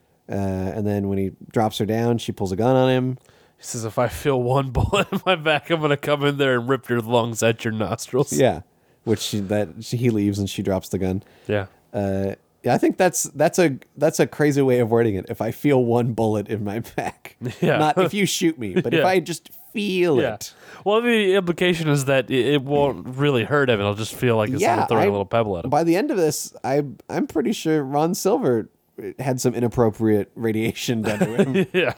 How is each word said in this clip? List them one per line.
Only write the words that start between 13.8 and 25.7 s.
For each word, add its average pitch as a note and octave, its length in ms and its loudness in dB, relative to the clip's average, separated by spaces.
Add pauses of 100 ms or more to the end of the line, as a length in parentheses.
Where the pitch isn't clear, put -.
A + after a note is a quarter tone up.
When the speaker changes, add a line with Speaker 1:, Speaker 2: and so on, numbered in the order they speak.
Speaker 1:
that's D#3 240 0
a C#3+ 60 2
crazy D3 360 0
way B2+ 180 4
of A2 100 0
wording A#2 260 2
it. F2+ 120 -6
"If A2 140 -6
I A2 80 -2
feel C3 340 2
one A#2+ 300 2
bullet G#2+ 340 0
in G#2+ 160 -4
my G2+ 140 -6
<laughs> - 180 -12
back." - 400 -8 (240)
Speaker 2:
Yeah. D3+ 180 2
Speaker 1:
Not, D3+ 200 2
"If F3 160 0
you G3+ 100 0
shoot D#3+ 340 0
me," G2+ 220 -6
but A#2 140 0
if D#3 60 4
Speaker 2:
<laughs> - 0 -
Yeah. D3 60 4
Speaker 1:
I F#3 140 2
just D#3 300 -8 (220)
feel F3+ 480 2
Speaker 2:
Yeah. A#2+ 140 0
Speaker 1:
it. - 180 -12 (320)
Speaker 2:
Well, G#3+ 160 2
the A3 340 2
implication F3 540 0
is C#3+ 180 2
that C3+ 240 2
it, B2 240 2
it C#3+ 80 2
won't C#3 440 0 (100)
really C3+ 280 2
hurt C3+ 260 2
him. A2 100 4
It'll G2+ 140 0
just G#2+ 200 -6
feel A#2+ 220 2
like G#2+ 140 2
it's C3 100 -2
Speaker 1:
Yeah, G3+ 120 2
Speaker 2:
someone - 160 0
throwing A#2 160 2
Speaker 1:
I, G3+ 40 4
Speaker 2:
a - 20 2
little G2+ 160 -2
pebble G#2+ 320 0
at E2+ 60 -8
him. C3 60 -8